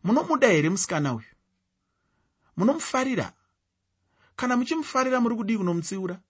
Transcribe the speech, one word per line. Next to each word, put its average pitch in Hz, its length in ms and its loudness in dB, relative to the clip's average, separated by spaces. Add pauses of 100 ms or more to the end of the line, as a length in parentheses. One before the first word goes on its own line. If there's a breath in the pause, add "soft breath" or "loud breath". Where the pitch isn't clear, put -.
Munomuda 262 440 4
here 160 220 4
musikana 156 440 -2
uyu? 113 180 -10 (1300)
Munomufarira? 262 760 -2 (1000)
Kana 247 220 0
muchimufarira, 262 640 0
muri 233 140 0
kudii 220 220 -2
kunomutsiura? 180 640 -4 (100)